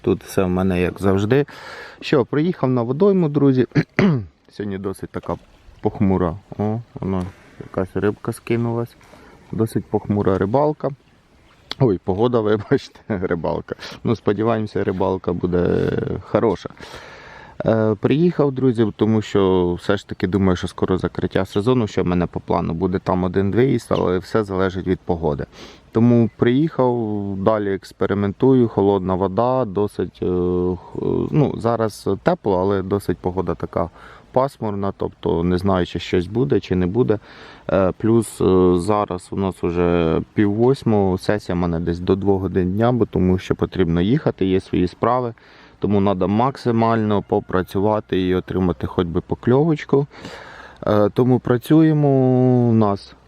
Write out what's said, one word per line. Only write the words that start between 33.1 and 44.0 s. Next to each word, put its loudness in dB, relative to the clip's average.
погода -4
така -4
пасмурна, -2
тобто -2
не 2
знаю, 0
чи -8
щось -2
буде, 0
чи -4
не 0
буде. 0
Е, 2
плюс, 0
е, 4
зараз -2
у -8
нас -4
уже 2
пів 2
восьмого, 2
сесія -4
в 0
мене -2
десь -4
до 0
двох 0
годин -2
дня, 2
бо 0
тому 2
що -2
потрібно 0